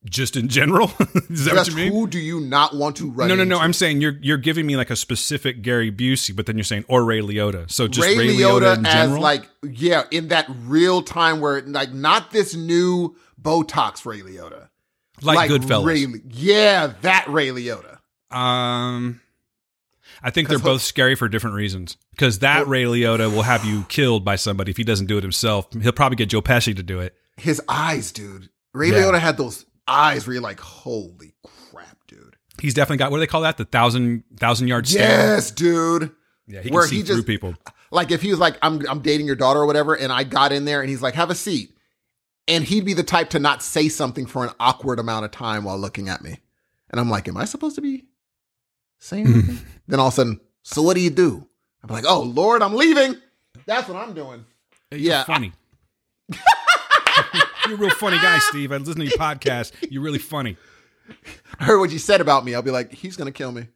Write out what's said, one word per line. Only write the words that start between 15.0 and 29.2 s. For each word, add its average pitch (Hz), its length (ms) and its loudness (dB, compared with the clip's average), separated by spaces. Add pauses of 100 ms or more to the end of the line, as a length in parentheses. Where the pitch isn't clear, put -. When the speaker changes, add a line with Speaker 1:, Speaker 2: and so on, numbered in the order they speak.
Speaker 1:
Like 156 140 4
Speaker 2:
Like 160 120 4
Speaker 1:
Goodfellas. 131 360 2
Speaker 2:
Ray 151 200 2
Li-, 117 240 -10
yeah, 180 720 4
that 185 260 2
Ray 143 200 0
Liotta. 120 500 -8 (320)
Speaker 1:
Um, 123 920 -2 (1000)
I 127 80 -4
think 151 200 -2
they're 151 100 2
Speaker 2:
'Cause 123 40 -4
Speaker 1:
both 135 180 2
Speaker 2:
Ho- - 40 -4
Speaker 1:
scary 131 300 2
for 123 140 -2
different 107 260 -4
reasons. 95 420 -6 (200)
'Cause 120 220 2
that 147 260 4
Speaker 2:
Ho- 139 40 -4
Speaker 1:
Ray 131 140 2
Liotta 113 500 2
will 110 100 2
have 117 220 0
you 104 240 -2
killed 117 340 0
by 101 120 0
somebody 95 360 -4
if - 60 -6
he 117 60 -4
doesn't 101 240 0
do 104 100 0
it 98 60 -2
himself. 101 440 -2 (140)
He'll 120 120 2
probably 131 240 2
get 107 120 -2
Joe 107 140 0
Pesci 120 320 2
to 92 80 -10
do 92 160 -8
it. 90 160 -10 (220)
Speaker 2:
His 151 300 -2
eyes, 151 440 -4
dude. 98 380 -18 (240)
Ray 156 180 0
Speaker 1:
Yeah. 208 120 6
Speaker 2:
Liotta 185 160 4
had 160 180 0